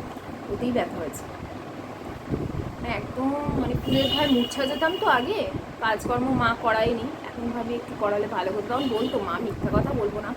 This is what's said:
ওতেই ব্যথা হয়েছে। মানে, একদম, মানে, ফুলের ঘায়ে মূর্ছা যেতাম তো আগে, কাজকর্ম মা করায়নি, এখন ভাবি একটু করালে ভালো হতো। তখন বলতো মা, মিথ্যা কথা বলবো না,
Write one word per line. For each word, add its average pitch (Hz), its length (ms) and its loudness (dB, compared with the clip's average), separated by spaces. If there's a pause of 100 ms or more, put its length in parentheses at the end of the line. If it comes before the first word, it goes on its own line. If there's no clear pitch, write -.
(520)
ওতেই 247 200 0
ব্যথা 202 240 0
হয়েছে। 160 260 -6 (1600)
মানে, 233 120 -2
একদম, 254 680 0
মানে, 247 140 2 (100)
ফুলের 262 300 4
ঘায়ে 294 140 4
মূর্ছা 262 380 4
যেতাম 320 340 2
তো 427 60 2
আগে, 311 440 4 (300)
কাজকর্ম 240 520 2
মা 233 300 4
করায়নি, 226 400 4
এখন 240 480 -6
ভাবি 233 240 -4
একটু - 260 -6
করালে 208 260 2
ভালো 190 260 -2
হতো। 208 160 -2
তখন 262 200 0
বলতো 233 300 2
মা, 175 200 -2
মিথ্যা - 420 0
কথা - 120 2
বলবো 208 280 0
না, 214 160 -6